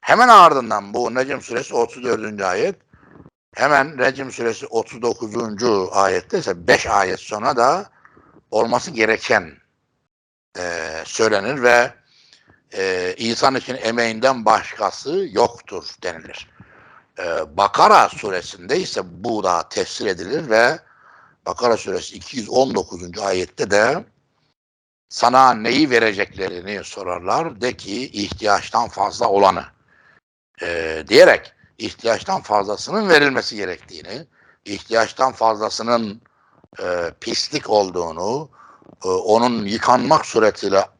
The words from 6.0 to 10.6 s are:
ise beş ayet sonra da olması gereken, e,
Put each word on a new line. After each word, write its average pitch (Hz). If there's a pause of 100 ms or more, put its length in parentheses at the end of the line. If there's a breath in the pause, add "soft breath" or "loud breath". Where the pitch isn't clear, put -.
ise 87
beş -
ayet 98
sonra 113
da 143 (600 soft breath)
olması 117
gereken, 110 (1000)
e, 90 (420)